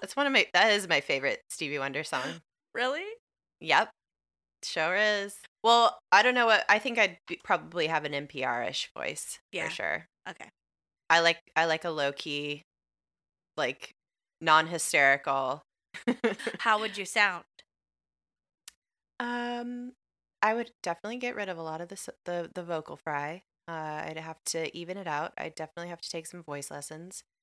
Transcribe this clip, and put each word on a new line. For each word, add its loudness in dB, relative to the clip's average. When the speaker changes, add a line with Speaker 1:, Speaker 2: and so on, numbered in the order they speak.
Speaker 1:
that's -8
one 2
of 0
my, 6
that 6
is 0
my 4
favorite -2
Stevie -6
Wonder -4
song. -6
Speaker 2:
<gasps> -18
Really? -2
Speaker 1:
Yep. 4
Sure 0
is. 0
Well, 6
I 10
don't 6
know 4
what, 6
I 6
think -4
I'd 2
be, -10
probably 0
have 0
an -4
N -4
P -6
R-ish -4
voice, -8
Speaker 2:
Yeah. -6
Speaker 1:
for -10
sure. -4
Speaker 2:
Okay. -16
Speaker 1:
I 8
like, 4
I 4
like 0
a -2
low-key, -4
like, -4
non-hysterical. 4
<laughs> -2
Speaker 2:
How 2
would -4
you -6
sound? 0
Speaker 1:
Um, -6
I 4
would -6
definitely -6
get -4
rid -4
of -6
a -8
lot -6
of -10
the -14
s-, -12
the, -4
the -8
vocal -6
fry. -6
Uh, -6
I'd -10
have -12
to -4
even -8
it -8
out. -2
I'd -8
definitely -10
have -10
to -12
take -8
some -14
voice -8
lessons. -12